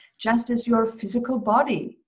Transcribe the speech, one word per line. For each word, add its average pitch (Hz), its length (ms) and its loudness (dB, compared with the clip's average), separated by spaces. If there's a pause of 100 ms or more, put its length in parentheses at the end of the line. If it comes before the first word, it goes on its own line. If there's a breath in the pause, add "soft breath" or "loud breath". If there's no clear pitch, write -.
(180 loud breath)
Just 233 320 0
as 240 160 -2
your 226 180 4
physical 233 540 -2
body 220 580 0 (120)